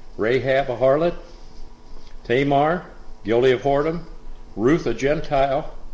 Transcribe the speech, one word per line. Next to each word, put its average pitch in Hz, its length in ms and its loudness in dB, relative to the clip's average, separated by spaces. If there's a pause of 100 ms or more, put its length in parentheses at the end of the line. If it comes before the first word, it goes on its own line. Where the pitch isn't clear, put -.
(160)
Rahab, 131 520 2
a 120 80 -2
harlot, 147 380 4 (1120)
Tamar, 143 600 2 (400)
guilty 120 280 4
of 113 100 0
whoredom, 151 420 0 (520)
Ruth, 131 300 2
a 117 80 0
Gentile, 143 800 0 (220)